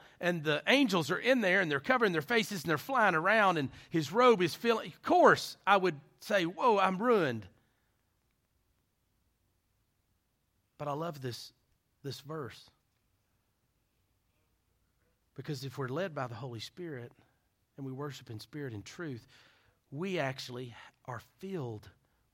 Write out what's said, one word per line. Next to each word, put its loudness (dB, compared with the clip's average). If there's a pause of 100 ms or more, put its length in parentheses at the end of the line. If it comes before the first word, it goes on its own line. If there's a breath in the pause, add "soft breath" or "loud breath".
(220 loud breath)
and -2
the 0
angels 4
are -2
in 2
there 4
and 0
they're 0
covering 2
their 0
faces -2
and -6
they're 2
flying 2
around 2
and -2 (200 loud breath)
his -2
robe 6
is 0
filling, -2
of -20
course 6
I 6
would 2 (200)
say, 0
"Whoa, 2
I'm 2
ruined." 2 (3250)
But -8
I -4
love -6
this, -10 (520)
this -10
verse. -12 (2750)
Because -10
if -10
we're -4
led -6
by -6
the -10
Holy -10
Spirit -12 (640)
and -10
we -8
worship -10
in -12
spirit -12
and -12
truth, -12 (640 soft breath)
we -4
actually -6 (300 loud breath)
are -10 (180)
filled -10 (440)